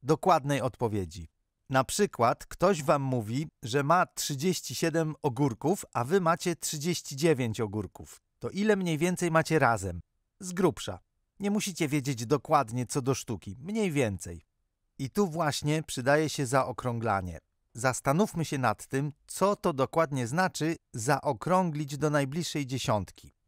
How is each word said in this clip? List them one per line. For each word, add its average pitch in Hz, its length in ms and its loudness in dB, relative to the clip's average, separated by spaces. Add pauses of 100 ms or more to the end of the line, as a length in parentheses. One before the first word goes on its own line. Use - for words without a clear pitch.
dokładnej 143 580 4
odpowiedzi. 101 680 -2 (420)
Na 131 140 4
przykład - 640 0
ktoś 175 360 2
wam 143 200 2
mówi, 127 460 -2 (140)
że 131 200 0
ma 165 240 4
trzydzieści 147 680 -4
siedem 160 480 0
ogórków, 143 720 0
a 120 120 -2
wy 175 160 2
macie 170 360 0
trzydzieści 151 600 -4
dziewięć 131 440 2
ogórków. 101 600 -6 (180)
To 120 120 -8
ile 202 260 2
mniej 175 220 0
więcej 175 320 0
macie 160 280 4
razem? 98 420 2 (400)
Z 180 120 -10
grubsza. 151 460 0 (420)
Nie 196 100 -2
musicie 190 380 -2
wiedzieć 127 380 -2
dokładnie 127 600 0
co 147 160 -2
do 131 120 0
sztuki, 101 440 -8
mniej 196 340 -4
więcej. 98 500 -2 (560)
I 135 120 -6
tu 208 160 2
właśnie 151 560 0
przydaje 143 460 2
się 139 180 -4
zaokrąglanie. 113 920 -2 (360)
Zastanówmy 139 680 0
się 147 140 -4
nad 117 280 0
tym, 139 260 -4 (140)
co 196 300 0
to 180 160 0
dokładnie 135 540 0
znaczy 160 500 0 (180)
zaokrąglić 147 1040 0
do 151 120 0
najbliższej 147 560 -2
dziesiątki, 120 720 -4 (120)